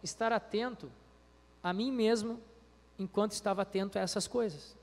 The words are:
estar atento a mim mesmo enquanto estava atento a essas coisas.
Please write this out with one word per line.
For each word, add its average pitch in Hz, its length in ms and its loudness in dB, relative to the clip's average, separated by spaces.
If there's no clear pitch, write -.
estar 226 320 0
atento 220 560 -2
a 180 120 0
mim 226 180 0
mesmo 226 500 2
enquanto 202 360 0
estava 196 300 0
atento 196 360 -2
a - 20 2
essas 190 280 0
coisas. 214 540 -2